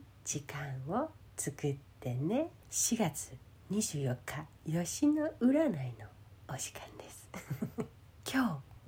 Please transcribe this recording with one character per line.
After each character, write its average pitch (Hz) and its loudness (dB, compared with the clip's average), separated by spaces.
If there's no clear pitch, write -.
時 - -2
間 - -8
を 262 0
作 - -2
っ 139 2
て 123 -2
ね。 220 2
四 - 2
月 - -2
二 208 2
十 151 0
四 123 2
日、 151 -6
吉 170 2
野 302 6
占 277 8
い 131 -2
の - -14
お 135 -6
時 - -6
間 - -12
で - -14
す。 - -18
<laughs> - -10
今 240 2
日、 - -12